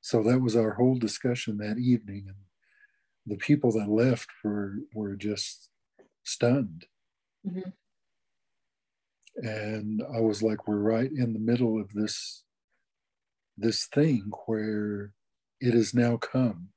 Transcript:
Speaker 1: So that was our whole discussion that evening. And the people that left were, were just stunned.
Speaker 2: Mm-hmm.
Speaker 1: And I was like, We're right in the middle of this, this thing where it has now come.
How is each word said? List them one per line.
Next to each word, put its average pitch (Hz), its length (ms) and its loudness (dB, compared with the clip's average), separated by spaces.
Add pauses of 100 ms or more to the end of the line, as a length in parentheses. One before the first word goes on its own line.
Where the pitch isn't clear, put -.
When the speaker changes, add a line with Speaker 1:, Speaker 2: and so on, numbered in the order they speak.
Speaker 1:
So 113 220 2
that 123 180 4
was 117 160 2
our 110 160 2
whole 127 260 4
discussion 120 600 -2
that 107 200 -4
evening. 110 500 0
And 98 80 -18 (880)
the 104 100 -6
people 143 360 2
that 104 160 -2
left 113 400 2 (140)
were, 101 360 -4 (160)
were 104 200 -6
just 101 560 -8 (540)
stunned. 123 640 0 (600)
Speaker 2:
Mm-hmm. 190 240 -8 (1800)
Speaker 1:
And 107 560 -4 (140)
I 113 40 2
was 107 220 4
like, 107 240 0
We're 104 120 2
right 113 320 2
in 127 220 0
the 110 60 -4
middle 113 420 2
of 98 120 -10
this, - 520 -6 (1120)
this 107 280 0
thing 131 440 2 (160)
where 104 680 -4 (480)
it 123 140 2
has 113 180 4
now 120 240 4
come. 107 600 -2